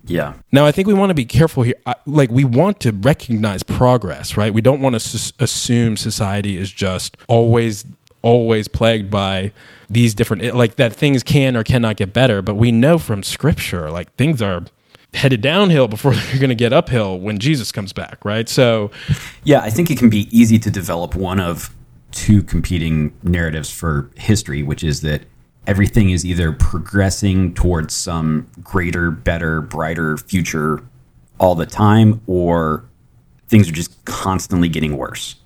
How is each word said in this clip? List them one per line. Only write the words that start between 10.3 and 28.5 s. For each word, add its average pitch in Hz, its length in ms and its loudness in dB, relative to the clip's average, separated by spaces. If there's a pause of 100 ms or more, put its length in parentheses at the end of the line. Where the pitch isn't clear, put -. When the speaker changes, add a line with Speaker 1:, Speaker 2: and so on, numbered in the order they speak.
Speaker 2:
like, 120 220 0
that 139 160 2
things 139 300 0
can 135 340 0
or 110 80 -2
cannot 113 320 0
get 98 160 -4
better. 117 300 2
But 101 140 -4
we 120 140 4
know 139 280 4
from 101 240 -4
Scripture, - 680 -4
like, 87 260 -10
things 135 260 0
are 92 220 -2 (500)
headed 127 260 2
downhill 151 480 4
before 107 260 0
<laughs> - 0 -
they're 113 240 -4
gonna 131 160 2
get 117 200 0
uphill 107 440 0
when 104 200 -6
Jesus 127 340 -2
comes 101 220 -10
back, - 320 -12
right? 110 200 -2
So 113 440 2 (540)
Speaker 1:
Yeah, 139 180 6
I 107 80 -6
think 156 200 0
it 131 60 0
can 117 140 6
be 104 180 0 (100)
easy 113 200 6
to 110 120 0
develop 87 440 -4
one 92 260 -2
of 87 340 -6 (360)
two 101 320 4
competing 80 800 -2
narratives 82 480 -2
for 73 460 -4
history, 73 460 -2
which 73 220 -6
is 73 160 -2
that 76 220 -4 (440)
everything 101 440 2
is 90 160 -2
either 85 260 -2
progressing 95 1000 0
towards 82 400 -2
some 78 520 -4 (160)